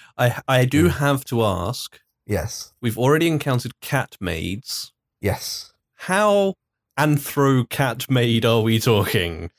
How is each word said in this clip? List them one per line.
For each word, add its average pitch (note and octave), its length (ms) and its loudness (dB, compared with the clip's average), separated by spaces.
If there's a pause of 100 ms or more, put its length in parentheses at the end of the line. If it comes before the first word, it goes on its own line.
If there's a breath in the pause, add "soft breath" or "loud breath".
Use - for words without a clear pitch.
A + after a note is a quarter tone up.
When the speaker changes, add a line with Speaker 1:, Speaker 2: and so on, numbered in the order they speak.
(180 loud breath)
Speaker 1:
I, B2 300 0
I B2+ 180 4
do C#3+ 240 4
Speaker 2:
Hmm. C3+ 100 0
Speaker 1:
have C#3+ 260 0
to A#2 180 -2
ask. F#2+ 560 -4 (260)
Speaker 2:
Yes. - 560 -6
Speaker 1:
We've A2+ 160 -4
already D#3 300 2
encountered C3+ 520 -2
cat - 400 -6
maids. F2 720 -8 (300)
Speaker 2:
Yes. - 520 -4 (220)
Speaker 1:
How G3 600 2 (420)
anthro C#3 720 2
cat B2+ 400 -2
maid A#2+ 360 2
are A2+ 160 4
we A2+ 180 2
talking? F#2 800 0